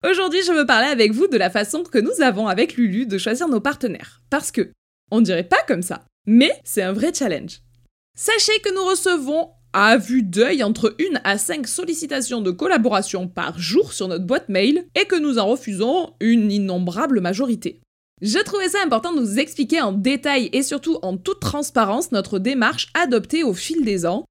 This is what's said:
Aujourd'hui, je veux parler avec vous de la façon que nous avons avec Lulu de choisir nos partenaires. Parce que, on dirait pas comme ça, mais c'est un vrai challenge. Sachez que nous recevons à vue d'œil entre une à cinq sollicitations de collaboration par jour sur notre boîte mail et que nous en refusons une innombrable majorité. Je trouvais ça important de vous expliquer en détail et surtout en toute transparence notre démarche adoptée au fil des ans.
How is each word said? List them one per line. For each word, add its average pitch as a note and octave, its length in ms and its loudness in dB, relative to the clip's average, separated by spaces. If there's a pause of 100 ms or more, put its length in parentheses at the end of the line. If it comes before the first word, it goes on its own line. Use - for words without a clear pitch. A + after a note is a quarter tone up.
Aujourd'hui, F#4 380 2
je F4 60 2
veux D4+ 120 4
parler A3+ 220 4
avec A3 240 4
vous C4 160 2
de D4+ 100 0
la F#3 140 2
façon G#3 320 -2
que - 160 0
nous F4 220 0
avons A3 260 2
avec G3 300 0
Lulu A#3 280 0
de G3 140 -4
choisir B3 300 -2
nos B3 100 0
partenaires. - 720 -6
Parce C#4+ 220 -4
que, - 180 -2 (400)
on A3 100 2
dirait F3+ 220 2
pas B3 240 2
comme F3+ 160 0
ça, - 220 -10 (200)
mais A#3+ 280 6 (100)
c'est - 200 -4
un F#3 100 -2
vrai A#3+ 200 0
challenge. G3 500 -6 (540)
Sachez G#4+ 440 0
que G#4 120 -4
nous F#4+ 120 -2
recevons E4+ 640 0 (240)
à A3 240 6
vue A#3 260 2
d'œil A#3 400 2
entre A3 380 0
une E4+ 240 -2
à G3 120 2
cinq D4+ 300 -4
sollicitations D4 760 -4
de F3+ 100 0
collaboration G#3 760 0
par E3 320 -8
jour F3+ 340 0
sur F#3+ 140 -6
notre F3+ 200 -4
boîte - 220 -2
mail A#3 460 2
et F#4+ 120 2
que F#4 120 0
nous C#4+ 200 0
en G3+ 100 2
refusons A#3+ 720 -2
une A3 320 4
innombrable G3 680 0
majorité. F#3+ 600 -2 (420)
Je G#3+ 160 0
trouvais G4 300 -2
ça G4+ 160 0
important C4 280 0
de D4+ 80 0
vous G#3+ 200 0
expliquer D4+ 400 -2
en A3 100 0
détail C4 600 0
et C4 100 0
surtout C#4+ 400 -4
en F#3+ 140 -4
toute F#4 240 -6
transparence C4+ 720 -2
notre G3 260 -4
démarche A3+ 560 -2
adoptée D#4 480 0
au A#3+ 100 0
fil D#4+ 320 -4
des F#3+ 220 -2
ans. G#3+ 240 -2